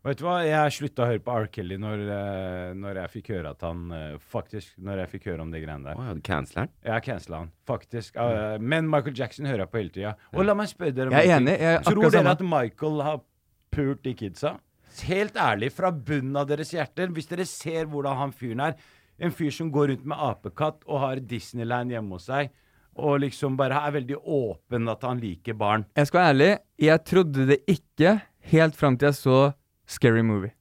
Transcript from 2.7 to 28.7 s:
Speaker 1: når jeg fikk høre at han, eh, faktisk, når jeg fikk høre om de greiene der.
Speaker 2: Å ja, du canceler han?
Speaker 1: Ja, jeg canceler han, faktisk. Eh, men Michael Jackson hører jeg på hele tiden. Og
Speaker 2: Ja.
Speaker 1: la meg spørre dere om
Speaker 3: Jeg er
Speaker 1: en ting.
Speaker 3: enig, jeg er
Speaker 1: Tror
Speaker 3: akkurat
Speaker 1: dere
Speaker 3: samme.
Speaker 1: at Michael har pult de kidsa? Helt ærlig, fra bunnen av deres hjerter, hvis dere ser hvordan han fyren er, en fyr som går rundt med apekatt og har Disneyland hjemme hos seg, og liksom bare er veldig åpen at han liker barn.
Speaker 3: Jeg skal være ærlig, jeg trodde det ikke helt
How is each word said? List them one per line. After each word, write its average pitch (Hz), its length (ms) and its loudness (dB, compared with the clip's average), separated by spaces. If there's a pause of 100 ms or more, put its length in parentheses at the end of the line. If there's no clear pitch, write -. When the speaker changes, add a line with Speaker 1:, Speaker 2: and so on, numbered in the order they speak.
Speaker 1:
når 98 220 -10
jeg 92 140 -8 (140)
fikk - 40 -16 (100)
høre 76 140 -6
at - 100 -14
han, 85 320 -8
eh, 76 240 -10
faktisk, - 600 -12
når 95 280 -8
jeg 82 40 -16 (120)
fikk - 100 -20
høre 82 100 -6
om 80 100 -10
de 82 100 -10
greiene 76 240 -12
der. 73 100 -10
Speaker 2:
Å 127 120 -10
ja, 98 60 -8
du 78 80 -8
canceler 76 460 -4
han? - 20 -14 (140)
Speaker 1:
Ja, 113 160 -2
jeg - 40 -6
canceler 85 340 -10
han, 82 140 -12 (140)
faktisk. - 520 -8
Eh, 107 420 -2
men 156 300 0
Michael 147 260 0
Jackson 131 300 -8
hører 127 140 -2
jeg 92 120 -4
på 117 80 -4
hele 90 100 -6
tiden. 104 260 -8 (180)
Og 165 100 -2
Speaker 2:
Ja. 202 40 2
Speaker 1:
la 208 60 2
meg 208 140 -2
spørre 156 280 -4
dere 127 120 -2
om 120 60 0
Speaker 3:
Jeg 160 160 6
er - 20 8
Speaker 1:
en 135 140 6
ting. 175 100 4
Speaker 3:
enig, - 40 -4
jeg 165 160 4
er - 80 2
Speaker 1:
Tror 196 120 2
Speaker 3:
akkurat 170 160 6
Speaker 1:
dere 170 120 6
Speaker 3:
samme. 180 80 4
Speaker 1:
at 170 100 0
Michael 151 640 -2
har 151 180 -2 (500)
pult 139 320 -2
de 127 100 -4
kidsa? 113 460 -6 (440)
Helt 196 320 -2
ærlig, 127 360 0
fra 180 200 0
bunnen 139 440 -4
av 143 120 0
deres 147 240 -4
hjerter, 175 420 -4
hvis 156 140 -8
dere 175 180 -6
ser 160 400 -6
hvordan 139 320 -4
han 139 140 -4
fyren 120 280 -8
er, 151 160 -2 (440)
en 175 120 -2
fyr 156 200 -4
som 160 200 -6
går 143 180 2
rundt 131 160 -4
med 147 120 -6
apekatt 147 680 -4
og 147 120 -4
har 131 180 -2
Disneyland 123 760 -6
hjemme 110 180 -8
hos 90 160 -12
seg, 135 240 -2 (480)
og 143 240 2
liksom 135 340 -2
bare 131 160 0 (160)
er 147 40 -2 (100)
veldig 131 240 -6
åpen 117 680 -2
at - 120 -6
han 123 180 -4
liker 110 320 -8
barn. 107 320 0 (100)
Speaker 3:
Jeg 147 120 4
skal - 120 4
være 165 140 8
ærlig, 165 260 6 (200)
jeg 160 260 6
trodde 151 420 4
det 139 200 6
ikke 196 540 4 (300)
helt 160 240 6